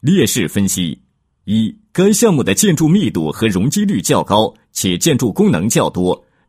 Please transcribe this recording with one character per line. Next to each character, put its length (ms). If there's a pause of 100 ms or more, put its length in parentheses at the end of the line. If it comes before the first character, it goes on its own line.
劣 260
势 220
分 180
析。 320 (460)
一、 300 (180)
该 200
项 220
目 80
的 120
建 220
筑 100
密 240
度 220
和 160
容 220
积 160
率 160
较 200
高， 300 (180)
且 280
建 180
筑 160
功 180
能 160
较 220
多， 340 (260)